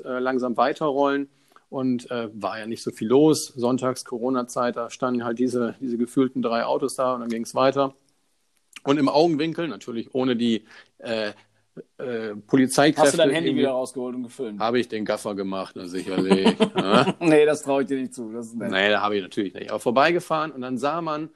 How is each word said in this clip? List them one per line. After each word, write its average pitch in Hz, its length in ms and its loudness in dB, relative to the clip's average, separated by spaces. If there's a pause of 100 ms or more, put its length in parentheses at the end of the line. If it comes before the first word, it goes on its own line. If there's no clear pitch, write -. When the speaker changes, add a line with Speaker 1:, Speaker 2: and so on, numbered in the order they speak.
Speaker 1:
äh, 127 140 -6
langsam 127 360 -2
weiterrollen. 139 720 0 (420)
Und, 131 420 -2
äh, 117 220 -6
war 101 260 -6
ja 107 80 -12
nicht 113 160 -8
so - 80 -4
viel - 180 -6
los. 147 380 6 (100)
Sonntags, 123 480 -2
Corona-Zeit, 123 720 -4
da 117 120 -6
standen 123 360 -4
halt 117 140 -4
diese, 120 420 0
diese 120 160 -4
gefühlten 123 440 0
drei 117 220 0
Autos 135 320 -2
da 127 200 0
und 120 60 -8
dann 117 80 -8
ging's 117 260 -6
weiter. 135 380 2 (920)
Und 139 160 2
im 135 100 4
Augenwinkel, 165 580 2
natürlich 113 460 -8
ohne 127 220 0
die, 113 280 0 (360)
äh, 110 320 -4 (640)
äh, 113 380 -8 (120)
Polizeikräfte 143 540 4
Speaker 2:
Hast 143 120 6
du 170 40 0
dein 156 140 4
Handy 160 180 0
Speaker 1:
irgendwie 143 140 0
Speaker 2:
wieder 135 80 2
rausgeholt 127 440 -4
und 127 80 -8
gefilmt? 117 360 -10
Speaker 1:
Habe 117 200 2
ich 110 80 0
den 107 180 -6
Gaffer 107 300 -2
gemacht, 95 400 -6
na 92 120 -12
sicherlich, 95 720 0
Speaker 2:
<laughs> 214 160 0
Speaker 1:
ne? 120 440 2
Speaker 2:
Nee, 156 260 6
das 151 180 0
traue 139 180 0
ich 113 60 -2
dir 135 120 -2
nicht 127 140 -6
zu. 113 180 -10
Das 117 160 -10
ist 117 80 -16
nett. 101 160 -4
Speaker 1:
Nee, 98 180 2
da 101 120 2
habe 104 160 0
ich 95 60 -2
natürlich 92 300 -6
nicht. 104 180 -12
Aber 107 80 -4
vorbeigefahren 156 720 2
und 131 100 -12
dann 127 160 -6
sah 147 240 -2
man 156 340 -6